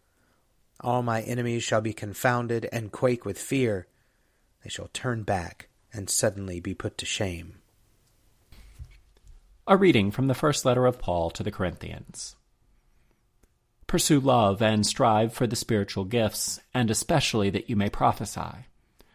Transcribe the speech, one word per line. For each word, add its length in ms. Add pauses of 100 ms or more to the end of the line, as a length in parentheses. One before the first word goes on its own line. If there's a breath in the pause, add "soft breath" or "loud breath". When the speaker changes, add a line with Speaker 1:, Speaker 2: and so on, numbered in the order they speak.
(800)
Speaker 1:
All 200
my 200
enemies 420
shall 160
be 140
confounded 800
and 180
quake 320
with 160
fear. 480 (720)
They 80
shall 220
turn 320
back 460 (240)
and 160
suddenly 500
be 140
put 240
to 80
shame. 540 (2000)
Speaker 2:
A 120
reading 340
from 160
the 60
first 320
letter 200
of 140
Paul 300
to 140
the 80
Corinthians. 840 (1500)
Pursue 320
love 420
and 240
strive 480
for 140
the 80
spiritual 480
gifts, 560 (140)
and 180
especially 600
that 180
you 80
may 120
prophesy. 760 (500)